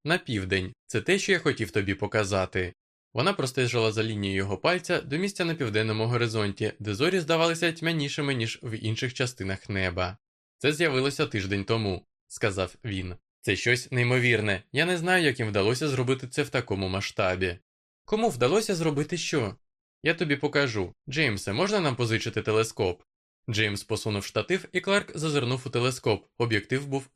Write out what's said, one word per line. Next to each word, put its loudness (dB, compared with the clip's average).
«На 0
південь. -2
Це -2
те, 2
що 0
я 4
хотів -2
тобі 0
показати». 0
Вона 2
простежила 0
за 0
лінією -2
його 0
пальця 0
до -4
місця -2
на -2
південному 0
горизонті, 0
де -4
зорі 2
здавалися 2
тьмянішими, -2
ніж -2
в -8
інших -4
частинах -4
неба. -2
«Це 2
з'явилося 2
тиждень -2
тому», 0
сказав -2
він. -4
«Це 2
щось 0
неймовірне. 2
Я 2
не 2
знаю, 2
як 2
їм 0
вдалося 2
зробити 0
це -2
в -4
такому -2
масштабі». 0
«Кому 0
вдалося 2
зробити 0
що?» -2
«Я 2
тобі 0
покажу. 0
Джеймсе, 0
можна 2
нам 0
позичити -2
телескоп?» 0
Джеймс 0
посунув -2
штатив, -2
і -2
Кларк 0
зазирнув 0
у -8
телескоп. 0
Об'єктив 0
був -4